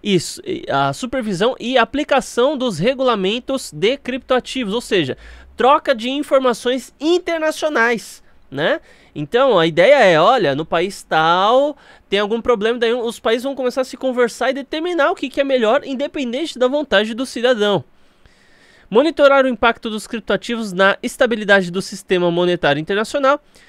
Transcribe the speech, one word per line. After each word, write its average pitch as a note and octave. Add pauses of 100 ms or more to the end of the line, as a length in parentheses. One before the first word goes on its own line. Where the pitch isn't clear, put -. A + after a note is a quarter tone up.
isso, -
e -
a C#3
supervisão A3+
e B3
aplicação C4+
dos A3+
regulamentos A#3+
de G3
criptoativos, B3
ou A#3+
seja, D3+ (400)
troca C#4+
de A#3
informações C4
internacionais, D#4 (280)
né? F#3+ (320)
Então A#3
a E3
ideia F3+
é, E3
olha, F#3
no D#3
país F3+
tal G3 (320)
tem G3
algum G#3+
problema, A#3
daí A3+
os A#3
países A#3+
vão C#4
começar B3+
a C4
se -
conversar B3
e C4+
determinar D#4+
o F#4+
que, C#4
que D4
é C#4
melhor, B3+
independente C#4
da B3+
vontade A#3
do B3+
cidadão. G#3+ (1080)
Monitorar C#4
o C4
impacto A3+
dos G#3+
criptoativos A3+
na F#3+
estabilidade G#3
do F#3
sistema F3+
monetário E3+
internacional, C4 (300)